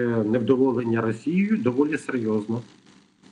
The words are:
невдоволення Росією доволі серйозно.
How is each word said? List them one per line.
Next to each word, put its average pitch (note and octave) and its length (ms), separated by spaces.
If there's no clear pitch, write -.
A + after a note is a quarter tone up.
невдоволення A#2+ 720
Росією F3+ 560
доволі C#3+ 420
серйозно. A2+ 640